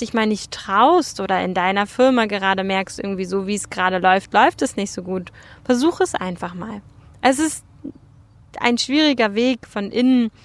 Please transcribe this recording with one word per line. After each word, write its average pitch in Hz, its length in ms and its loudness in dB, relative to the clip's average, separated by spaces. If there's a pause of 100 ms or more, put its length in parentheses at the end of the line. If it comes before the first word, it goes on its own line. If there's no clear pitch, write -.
dich 226 120 -6
mal 220 140 0
nicht 214 240 -4
traust 262 680 2
oder 190 240 -2
in 185 100 -4
deiner 190 340 0
Firma 247 380 2
gerade 196 380 0
merkst, 190 360 -4
irgendwie 196 260 -6
so, 190 220 -4
wie 208 80 -2
es 190 140 -8
gerade 185 300 0
läuft, 185 340 2
läuft 247 280 4
es 269 140 -2
nicht 196 160 -4
so 185 120 -10
gut, 185 280 -8 (320)
versuch 262 380 0
es 359 140 -2
einfach 180 380 -8
mal. 202 280 -12 (400)
Es 262 180 4
ist 311 240 -2 (960)
ein 240 180 2
schwieriger 254 580 2
Weg, 240 320 0
von 202 240 -8
innen 247 400 4 (140)